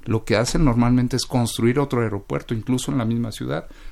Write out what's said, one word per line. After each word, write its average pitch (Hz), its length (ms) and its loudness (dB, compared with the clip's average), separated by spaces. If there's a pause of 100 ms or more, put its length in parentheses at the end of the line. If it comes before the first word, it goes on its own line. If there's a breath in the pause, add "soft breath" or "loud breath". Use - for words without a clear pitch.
lo 110 180 0
que 107 120 2
hacen 120 280 2
normalmente 120 520 4
es 120 100 -4
construir 120 520 0
otro 135 220 0
aeropuerto, 113 540 -4
incluso 127 360 -2
en 143 80 0
la 117 60 0
misma 117 280 0
ciudad. 131 360 -6 (240 loud breath)